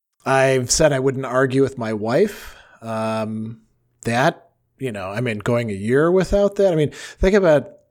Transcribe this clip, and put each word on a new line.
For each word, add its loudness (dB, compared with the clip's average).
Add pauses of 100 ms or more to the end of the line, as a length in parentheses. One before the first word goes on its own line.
(260)
I've 2
said 2
I 0
wouldn't -2
argue 2
with -2
my -4
wife. -2 (240)
Um, -6 (400)
that, -2 (280)
you -6
know, -8
I -6
mean, -4
going -2
a -6
year 2
without 0
that. 4
I 0
mean, 2
think -2
about 4 (200)